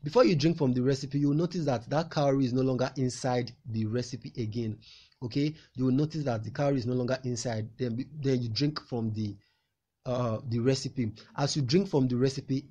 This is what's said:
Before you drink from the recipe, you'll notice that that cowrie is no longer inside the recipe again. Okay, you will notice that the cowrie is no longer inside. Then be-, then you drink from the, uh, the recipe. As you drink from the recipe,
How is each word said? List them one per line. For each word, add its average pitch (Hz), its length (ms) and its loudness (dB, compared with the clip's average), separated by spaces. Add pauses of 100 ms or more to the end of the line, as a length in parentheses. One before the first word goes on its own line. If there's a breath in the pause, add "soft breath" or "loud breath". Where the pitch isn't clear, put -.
Before 233 220 6
you 196 100 6
drink 165 220 2
from 127 160 2
the 127 80 2
recipe, 135 380 0
you'll 143 140 2
notice 170 320 0
that 120 240 -2
that 160 220 -2
cowrie 139 340 4
is 120 80 0
no 131 80 4
longer 131 360 2
inside 123 540 -2 (140)
the 110 200 -2
recipe 123 520 -4
again. 110 400 -4 (460 loud breath)
Okay, 143 320 -2 (180 loud breath)
you 127 120 -2
will 127 80 4
notice 151 320 0
that 113 180 -2
the 110 80 -8
cowrie 143 260 0
is 113 80 -2
no 123 80 -2
longer 123 300 0
inside. 113 540 -4
Then 120 180 -2
be-, 139 120 -6 (120)
then 131 220 0
you 120 80 -4
drink 143 380 -2
from 113 260 -4
the, 104 220 -4 (680)
uh, 123 340 -2 (100)
the 117 100 0
recipe. 123 520 0 (260 loud breath)
As 143 180 0
you 151 60 0
drink 170 260 4
from 135 200 4
the 123 80 0
recipe, 131 560 -2